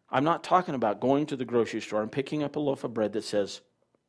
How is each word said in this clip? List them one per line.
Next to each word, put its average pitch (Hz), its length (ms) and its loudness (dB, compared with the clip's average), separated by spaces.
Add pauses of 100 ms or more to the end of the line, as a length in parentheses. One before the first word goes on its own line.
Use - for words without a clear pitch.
I'm 131 140 2
not 160 200 2
talking 180 300 2
about 110 260 0
going 139 280 4
to 143 80 -4
the 127 100 -4
grocery 117 360 0
store 107 200 -2
and 110 100 -4
picking 147 300 -4
up 143 140 -4
a 151 40 -2
loaf 139 240 -2
of 120 100 -6
bread 107 200 0
that 107 100 -2
says - 380 -2 (480)